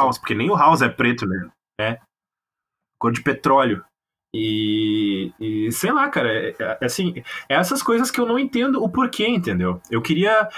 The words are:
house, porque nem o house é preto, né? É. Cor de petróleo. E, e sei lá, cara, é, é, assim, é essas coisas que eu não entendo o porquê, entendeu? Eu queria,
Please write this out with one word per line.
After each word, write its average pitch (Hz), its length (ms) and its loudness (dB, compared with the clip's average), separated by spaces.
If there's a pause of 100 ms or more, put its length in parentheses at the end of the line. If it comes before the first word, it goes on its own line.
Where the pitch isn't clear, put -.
house, 123 120 0
porque - 180 -4
nem 123 160 0
o 196 40 2
house 147 260 6
é 120 80 2
preto, 120 380 0
né? 92 220 -6 (300)
É. 117 200 -2 (1000)
Cor 117 120 0
de 117 100 -2
petróleo. 135 600 2 (520)
E, 107 1040 0
e 107 320 -4
sei 190 200 -2
lá, 285 180 2
cara, 131 220 -2
é, 110 280 -2
é, 113 260 -4
assim, 175 280 -2 (340)
é 135 80 -2
essas 180 280 0
coisas 240 260 2
que - 100 -4
eu 240 60 2
não 233 140 0
entendo 262 440 0
o 202 60 0
porquê, 240 380 0
entendeu? 90 520 0 (120)
Eu 113 100 0
queria, 208 560 2